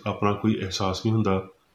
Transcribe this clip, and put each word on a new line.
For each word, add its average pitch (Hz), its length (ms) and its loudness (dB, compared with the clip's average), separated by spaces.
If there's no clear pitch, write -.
ਆਪਣਾ 101 260 0
ਕੋਈ 110 300 0
ਅਹਿਸਾਸ 95 440 -2
ਨਹੀਂ 110 80 2
ਹੁੰਦਾ, 98 340 2